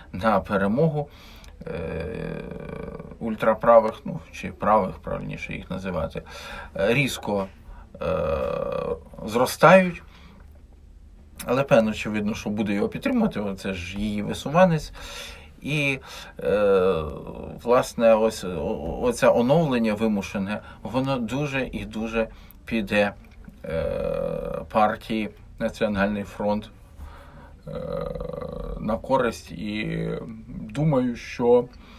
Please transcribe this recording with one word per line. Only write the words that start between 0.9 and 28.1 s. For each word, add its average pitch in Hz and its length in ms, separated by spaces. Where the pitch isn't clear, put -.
е, - 40
ультраправих, 110 880
ну, - 140
чи - 160
правих, 104 480
правильніше 98 580
їх - 160
називати, 92 520
е, 98 180
різко, 107 540
е, - 40
зростають. 156 800
Але 131 180
Пен, 113 240
очевидно, 104 480
що - 140
буде 104 240
його 110 160
підтримувати, 107 680
це 95 180
ж 90 260
її 104 220
висуванець. 151 720
І, 139 380
е, 95 640
власне, 113 520
ось, 110 280
о-, 90 580
оце 120 280
оновлення 120 640
вимушене, 104 680
воно 131 340
дуже 131 540
і 98 140
дуже 110 420
піде, 104 480
е, 78 280
партії 110 580
Національний 104 640
фронт, 104 460
е, - 40